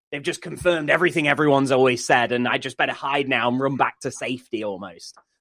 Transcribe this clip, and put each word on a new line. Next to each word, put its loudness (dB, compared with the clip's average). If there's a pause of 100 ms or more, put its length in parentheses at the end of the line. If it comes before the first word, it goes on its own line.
(120)
they've -8
just -6
confirmed -2
everything 2
everyone's 4
always 4
said, 4
and 0
I -2
just -8
better 0
hide -4
now 2
and 0
run -2
back 0
to -6
safety -8
almost. -10 (240)